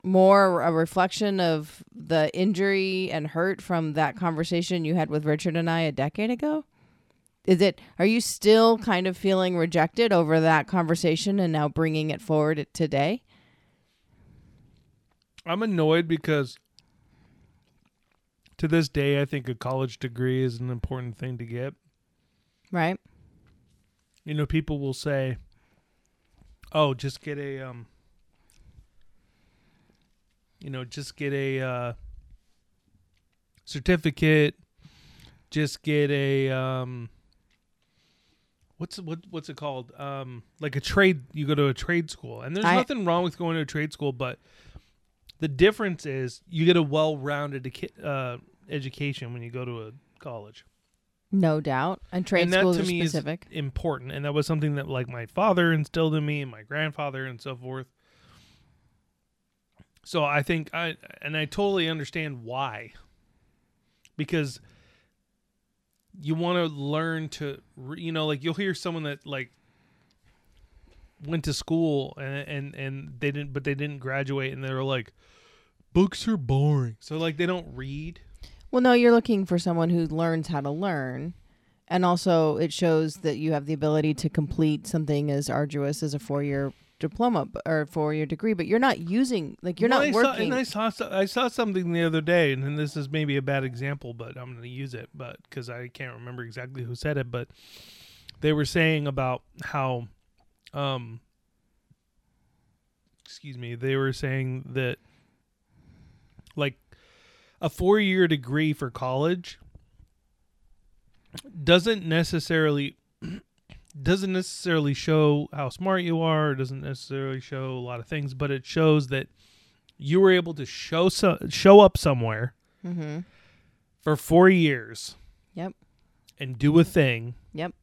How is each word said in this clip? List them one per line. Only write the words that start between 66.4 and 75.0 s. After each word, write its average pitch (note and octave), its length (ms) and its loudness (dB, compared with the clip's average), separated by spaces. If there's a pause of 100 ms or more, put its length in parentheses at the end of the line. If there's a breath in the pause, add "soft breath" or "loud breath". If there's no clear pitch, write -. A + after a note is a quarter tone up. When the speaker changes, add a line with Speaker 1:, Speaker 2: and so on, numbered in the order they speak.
Speaker 2:
learn D#3 640 -4
to, C#3+ 320 -10 (160)
re-, C#3+ 260 -16
you E3 80 -6
know, D#3+ 160 -2
like, C#3+ 160 -4
you'll D#3+ 120 -4
hear F#3+ 200 -4
someone E3 300 -8
that, C#3+ 220 -10
like, C3 260 -10 (1700)
went D#3+ 180 -4
to D3+ 80 -2
school D3+ 640 -2
and, C#3 320 -10
and, C#3+ 260 -10
and C3+ 460 -10
they D3 100 -2
didn't, C#3+ 220 -8
but C3+ 120 -14
they C#3+ 100 -2
didn't C#3+ 240 -8
graduate, C3+ 540 -6
and C3 120 -10
they C3 80 -6
were C3 120 -4
like, B2+ 280 -4 (800 soft breath)